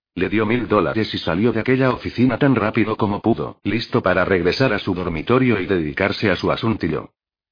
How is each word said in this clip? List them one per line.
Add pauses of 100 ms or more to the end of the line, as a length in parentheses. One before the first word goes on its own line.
(160)
Le
dio
mil
dólares
y
salió
de
aquella
oficina
tan
rápido
como
pudo,
listo
para
regresar
a
su
dormitorio
y
dedicarse
a
su
asuntillo. (400)